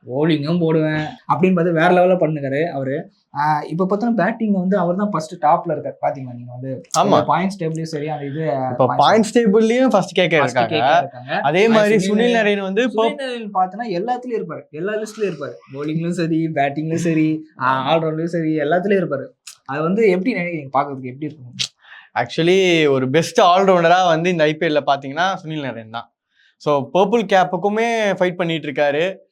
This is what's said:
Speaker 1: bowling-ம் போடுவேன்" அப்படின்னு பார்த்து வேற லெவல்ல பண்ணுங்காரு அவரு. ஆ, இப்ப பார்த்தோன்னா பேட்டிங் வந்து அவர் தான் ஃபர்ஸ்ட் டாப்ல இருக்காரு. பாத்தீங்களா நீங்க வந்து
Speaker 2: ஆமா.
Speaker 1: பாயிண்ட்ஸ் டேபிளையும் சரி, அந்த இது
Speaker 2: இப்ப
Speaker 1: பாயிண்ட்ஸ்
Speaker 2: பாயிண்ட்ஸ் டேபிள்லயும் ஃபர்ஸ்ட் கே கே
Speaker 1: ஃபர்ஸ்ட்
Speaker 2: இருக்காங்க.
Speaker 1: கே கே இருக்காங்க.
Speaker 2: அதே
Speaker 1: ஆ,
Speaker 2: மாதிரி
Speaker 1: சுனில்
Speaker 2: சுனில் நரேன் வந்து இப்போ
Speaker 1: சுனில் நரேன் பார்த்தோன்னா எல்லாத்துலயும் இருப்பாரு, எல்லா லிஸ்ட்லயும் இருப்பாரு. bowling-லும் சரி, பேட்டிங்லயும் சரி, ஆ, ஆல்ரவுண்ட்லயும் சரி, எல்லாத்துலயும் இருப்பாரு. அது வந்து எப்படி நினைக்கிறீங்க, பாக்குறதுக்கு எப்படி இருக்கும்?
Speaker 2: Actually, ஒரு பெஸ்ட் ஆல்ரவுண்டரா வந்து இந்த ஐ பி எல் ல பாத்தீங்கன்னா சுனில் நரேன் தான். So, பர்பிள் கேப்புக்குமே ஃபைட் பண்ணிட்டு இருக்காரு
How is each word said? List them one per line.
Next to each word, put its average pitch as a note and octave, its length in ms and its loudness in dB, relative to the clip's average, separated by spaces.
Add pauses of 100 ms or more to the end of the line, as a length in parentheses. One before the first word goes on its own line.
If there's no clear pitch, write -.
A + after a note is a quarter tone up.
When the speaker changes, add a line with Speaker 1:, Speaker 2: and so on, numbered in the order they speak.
Speaker 1:
bowling-ம் D3+ 540 0
போடுவேன்" D#3 460 0 (220)
அப்படின்னு F#3 280 2
பார்த்து E3+ 180 2
வேற E3 160 4
லெவல்ல F3+ 280 4
பண்ணுங்காரு D3+ 480 -2
அவரு. C3+ 300 -6 (420)
ஆ, D3+ 240 0
இப்ப E3+ 240 -4
பார்த்தோன்னா G#3 280 -2
பேட்டிங் G#3+ 400 0
வந்து F#3+ 240 0
அவர் F3 180 0
தான் G3+ 140 -2
ஃபர்ஸ்ட் E3+ 320 -6
டாப்ல E3 320 2
இருக்காரு. C3+ 280 -8
பாத்தீங்களா C#3 320 -6
நீங்க A#2+ 180 -16
வந்து B2+ 200 -10 (260)
Speaker 2:
ஆமா. F3 280 4
Speaker 1:
பாயிண்ட்ஸ் F#3 340 -2
டேபிளையும் D#3+ 320 -6
சரி, D3 160 -6
அந்த D3 180 -8
இது C#3+ 160 -8 (280)
Speaker 2:
இப்ப B2+ 180 2
Speaker 1:
பாயிண்ட்ஸ் C3+ 140 0
Speaker 2:
பாயிண்ட்ஸ் G3 320 4
டேபிள்லயும் A3+ 560 4
ஃபர்ஸ்ட் G3 260 0
கே F3+ 120 4
கே D#3+ 120 4
Speaker 1:
ஃபர்ஸ்ட் B2+ 180 0
Speaker 2:
இருக்காங்க. A#2+ 300 2
Speaker 1:
கே D3 60 4
கே E3+ 60 6
இருக்காங்க. C#3 420 -6
Speaker 2:
அதே E3+ 240 2
Speaker 1:
ஆ, A3+ 40 4
Speaker 2:
மாதிரி G#3+ 260 4
Speaker 1:
சுனில் F#3+ 120 2
Speaker 2:
சுனில் A#3 300 2
நரேன் G#3 240 2
வந்து F#3+ 220 -2
இப்போ A3+ 200 0
Speaker 1:
சுனில் C#4+ 200 -2
நரேன் A#3 300 -8
பார்த்தோன்னா G3 380 -2
எல்லாத்துலயும் A#3+ 480 -4
இருப்பாரு, D#3+ 300 -10
எல்லா F3+ 240 -6
லிஸ்ட்லயும் G#3+ 380 -6
இருப்பாரு. C#3+ 240 -10 (160)
bowling-லும் D#3 480 -6
சரி, D#3+ 280 -2
பேட்டிங்லயும் D#3 600 -2
சரி, D#3 200 2 (320)
ஆ, B2+ 80 0 (180)
ஆல்ரவுண்ட்லயும் D#3+ 520 -2
சரி, D#3 200 -2
எல்லாத்துலயும் F3+ 460 2
இருப்பாரு. C#3+ 240 -6 (380)
அது C#3 160 -6
வந்து G3 280 2
எப்படி F#3 240 0
நினைக்கிறீங்க, E3+ 400 -6
பாக்குறதுக்கு C3+ 400 -4
எப்படி D3 160 -10
இருக்கும்? B2+ 240 -20 (680)
Speaker 2:
Actually, E3+ 680 2
ஒரு C3 200 2
பெஸ்ட் E3 320 2
ஆல்ரவுண்டரா F3+ 640 6
வந்து E3 240 2
இந்த E3+ 140 2
ஐ D#3 100 2
பி D#3+ 140 -2
எல் - 20 2
ல D3 160 0
பாத்தீங்கன்னா C#3+ 580 -2
சுனில் D#3 220 -8
நரேன் A2+ 240 -10
தான். A2+ 260 -12 (420)
So, C#3+ 360 0
பர்பிள் G3+ 280 4
கேப்புக்குமே G3+ 1000 0
ஃபைட் F3+ 160 0
பண்ணிட்டு E3 320 -4
இருக்காரு D3 480 -2 (160)